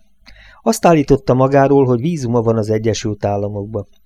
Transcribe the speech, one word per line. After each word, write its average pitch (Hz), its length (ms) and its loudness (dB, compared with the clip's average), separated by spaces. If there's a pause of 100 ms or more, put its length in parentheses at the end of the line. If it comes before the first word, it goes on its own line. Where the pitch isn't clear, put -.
(640)
Azt 226 240 0
állította 143 480 2
magáról, 139 500 4
hogy 123 160 0
vízuma 123 420 -2
van 113 140 0
az 107 140 -4
Egyesült 107 540 -4
Államokba. 101 640 -6 (200)